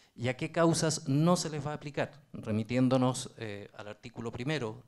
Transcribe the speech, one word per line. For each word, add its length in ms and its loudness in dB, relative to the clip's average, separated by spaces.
y 120 -4
a 100 0
qué 140 -6
causas 560 2
no 280 4
se 160 -2
les 120 -6
va 60 -4
a 60 -6
aplicar, 480 -6
remitiéndonos, 1040 2
eh, 380 -10
al 140 -12
artículo 420 -10
primero 560 -4